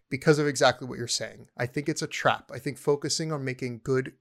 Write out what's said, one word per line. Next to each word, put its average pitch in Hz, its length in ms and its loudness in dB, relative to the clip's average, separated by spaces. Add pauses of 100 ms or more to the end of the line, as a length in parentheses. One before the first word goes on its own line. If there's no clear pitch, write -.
because 147 300 4
of 147 80 4
exactly 131 400 4
what 127 120 -8
you're 120 80 -4
saying. 110 500 -6
I 120 100 -2
think 147 220 -4
it's 151 140 -2
a 147 40 -6
trap. - 460 0
I 127 60 -8
think 131 200 -6
focusing 156 540 0
on 135 120 -4
making 127 380 -6
good 131 380 0